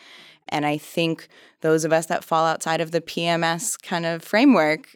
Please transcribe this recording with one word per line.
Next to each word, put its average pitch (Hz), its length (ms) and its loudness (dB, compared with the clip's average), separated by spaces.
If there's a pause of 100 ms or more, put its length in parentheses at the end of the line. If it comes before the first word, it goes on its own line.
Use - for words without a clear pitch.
(480)
And 147 180 -2
I 147 100 -2
think 165 520 -4 (340)
those 160 240 2
of 156 60 0
us 160 140 0
that - 160 -4
fall 160 220 0
outside 165 380 -2
of 160 80 -6
the 165 100 -2
P 170 240 -8
M 170 180 0
S 165 360 -4
kind 170 260 -6
of 165 180 -4
framework 196 720 4